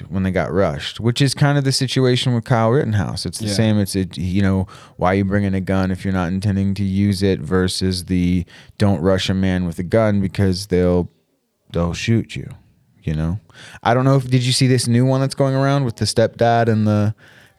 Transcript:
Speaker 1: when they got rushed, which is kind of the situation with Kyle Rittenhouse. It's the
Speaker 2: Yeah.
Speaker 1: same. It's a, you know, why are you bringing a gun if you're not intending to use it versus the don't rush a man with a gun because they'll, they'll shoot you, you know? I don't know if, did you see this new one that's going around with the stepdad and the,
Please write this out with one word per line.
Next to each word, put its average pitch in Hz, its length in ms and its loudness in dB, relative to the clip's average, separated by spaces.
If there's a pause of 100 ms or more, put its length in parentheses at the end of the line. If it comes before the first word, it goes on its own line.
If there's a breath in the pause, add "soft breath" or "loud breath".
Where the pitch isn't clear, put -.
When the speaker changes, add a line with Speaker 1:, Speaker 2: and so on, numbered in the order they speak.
Speaker 1:
when 92 140 -4
they 92 80 0
got 82 220 -2
rushed, 82 480 -2
which 117 200 -2
is 139 140 2
kind 143 240 2
of 139 60 -2
the 135 80 0
situation 127 600 0
with 117 120 -2
Kyle 113 260 2
Rittenhouse. 107 560 -2
It's 90 140 -8
the 110 60 -6
Speaker 2:
Yeah. 104 60 -2
Speaker 1:
same. 107 280 2
It's 98 160 -2
a, 95 80 0 (100)
you 90 280 0
know, 95 260 0 (280 loud breath)
why 85 120 0
are 95 80 2
you 101 80 2
bringing 98 300 0
a 95 60 -2
gun 95 300 0
if 92 140 -6
you're 95 100 -2
not 90 140 0
intending 98 460 0
to 98 100 -4
use 98 360 2
it 98 200 2
versus 92 640 -2
the 90 420 0 (320 loud breath)
don't 98 220 2
rush 92 280 0
a 98 60 0
man 92 300 0
with 85 160 -6
a - 20 -4
gun 104 380 0
because 95 480 -2
they'll, 90 420 2 (600)
they'll 85 220 -2
shoot 113 420 -2
you, - 120 -10 (540)
you 80 100 -4
know? 80 280 -4 (420 loud breath)
I 110 100 2
don't 127 120 2
know 135 100 4
if, 127 160 0
did 127 140 2
you 127 80 0
see 127 160 2
this 123 180 2
new 120 180 4
one 131 160 2
that's 135 140 -2
going 135 220 0
around 139 280 0
with 117 120 -4
the 107 80 -2
stepdad 117 640 2
and 107 180 2
the, 107 260 2 (460 loud breath)